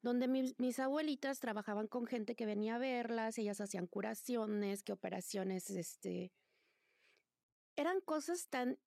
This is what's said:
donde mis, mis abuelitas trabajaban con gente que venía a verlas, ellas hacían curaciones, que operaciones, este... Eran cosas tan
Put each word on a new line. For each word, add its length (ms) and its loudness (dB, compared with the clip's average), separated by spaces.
donde 240 2
mis, 320 4
mis 200 2
abuelitas 600 2
trabajaban 480 -2
con 180 -2
gente 300 -2
que 100 -2
venía 300 2
a 20 0
verlas, 640 0
ellas 200 0
hacían 280 -2
curaciones, 960 0
que 100 -4
operaciones, 800 -2
este... 600 -4
Eran 260 2
cosas 480 -2
tan 380 0